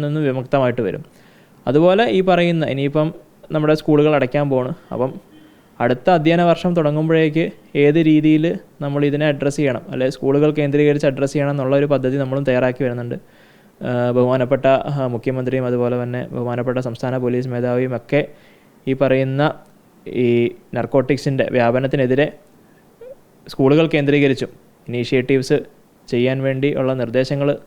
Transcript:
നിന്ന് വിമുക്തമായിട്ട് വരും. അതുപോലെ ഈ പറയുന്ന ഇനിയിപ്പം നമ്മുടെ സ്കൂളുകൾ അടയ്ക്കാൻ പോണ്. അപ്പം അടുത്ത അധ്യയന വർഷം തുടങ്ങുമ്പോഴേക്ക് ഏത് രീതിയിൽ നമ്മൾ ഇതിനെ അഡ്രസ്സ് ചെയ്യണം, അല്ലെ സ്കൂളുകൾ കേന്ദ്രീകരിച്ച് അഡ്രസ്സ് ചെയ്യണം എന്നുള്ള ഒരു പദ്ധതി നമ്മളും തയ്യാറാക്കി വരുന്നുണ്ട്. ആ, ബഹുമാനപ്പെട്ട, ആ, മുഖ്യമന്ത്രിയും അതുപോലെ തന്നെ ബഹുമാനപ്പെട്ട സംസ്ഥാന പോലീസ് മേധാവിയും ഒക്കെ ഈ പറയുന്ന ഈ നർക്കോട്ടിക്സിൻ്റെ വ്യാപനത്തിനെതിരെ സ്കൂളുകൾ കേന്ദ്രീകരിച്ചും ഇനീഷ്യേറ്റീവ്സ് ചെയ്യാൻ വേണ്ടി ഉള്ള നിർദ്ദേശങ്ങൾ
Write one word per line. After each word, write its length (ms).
നിന്ന് 200
വിമുക്തമായിട്ട് 600
വരും. 220
അതുപോലെ 440
ഈ 120
പറയുന്ന 440
ഇനിയിപ്പം 420
നമ്മുടെ 240
സ്കൂളുകൾ 400
അടയ്ക്കാൻ 340
പോണ്. 220
അപ്പം 200
അടുത്ത 300
അധ്യയന 340
വർഷം 320
തുടങ്ങുമ്പോഴേക്ക് 720
ഏത് 300
രീതിയിൽ 380
നമ്മൾ 240
ഇതിനെ 200
അഡ്രസ്സ് 340
ചെയ്യണം, 300
അല്ലെ 200
സ്കൂളുകൾ 420
കേന്ദ്രീകരിച്ച് 560
അഡ്രസ്സ് 280
ചെയ്യണം 200
എന്നുള്ള 200
ഒരു 180
പദ്ധതി 240
നമ്മളും 320
തയ്യാറാക്കി 340
വരുന്നുണ്ട്. 340
ആ, 100
ബഹുമാനപ്പെട്ട, 540
ആ, 200
മുഖ്യമന്ത്രിയും 580
അതുപോലെ 380
തന്നെ 280
ബഹുമാനപ്പെട്ട 480
സംസ്ഥാന 380
പോലീസ് 360
മേധാവിയും 420
ഒക്കെ 260
ഈ 60
പറയുന്ന 480
ഈ 240
നർക്കോട്ടിക്സിൻ്റെ 720
വ്യാപനത്തിനെതിരെ 720
സ്കൂളുകൾ 400
കേന്ദ്രീകരിച്ചും 640
ഇനീഷ്യേറ്റീവ്സ് 680
ചെയ്യാൻ 380
വേണ്ടി 240
ഉള്ള 140
നിർദ്ദേശങ്ങൾ 560